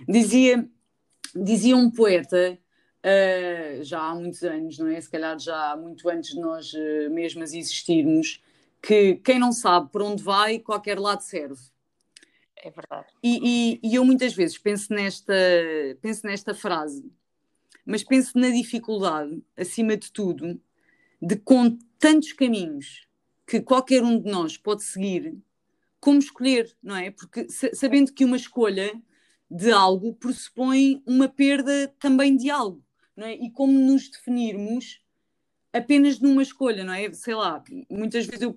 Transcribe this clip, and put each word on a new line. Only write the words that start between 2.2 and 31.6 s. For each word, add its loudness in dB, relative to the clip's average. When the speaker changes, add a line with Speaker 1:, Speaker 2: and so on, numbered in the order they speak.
Speaker 1:
eh, 0
já -8
há -6
muitos -10
anos, -6
não -4
é? -4
Se -20
calhar -6
já -6
muito -10
antes -4
de -8
nós, -8
eh, -4
mesmas -8
existirmos, 0
que 4
quem 2
não 2
sabe 0
por -6
onde -6
vai, 0
qualquer -6
lado -2
serve. -12
Speaker 2:
É -20
verdade. -16
Speaker 1:
E, 0
e, -4
e 2
eu 4
muitas 4
vezes -2
penso -4
nesta, -4
penso -8
nesta -8
frase, -6
mas -4
penso 0
na 2
dificuldade, -4
acima -2
de -16
tudo, -6
de -2
com 4
tantos 4
caminhos -4
que -2
qualquer 2
um 0
de -6
nós -4
pode -6
seguir, -8
como 6
escolher, -2
não -10
é? -8
Porque -14
sa-, -6
sabendo 2
que 0
uma 2
escolha -4
de 0
algo 4
pressupõe 0
uma 4
perda 0